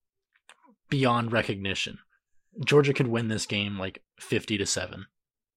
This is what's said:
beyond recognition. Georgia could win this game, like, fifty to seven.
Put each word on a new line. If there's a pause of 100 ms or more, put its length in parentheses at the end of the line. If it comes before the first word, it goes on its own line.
(920)
beyond
recognition. (640)
Georgia
could
win
this
game,
like, (160)
fifty
to
seven. (500)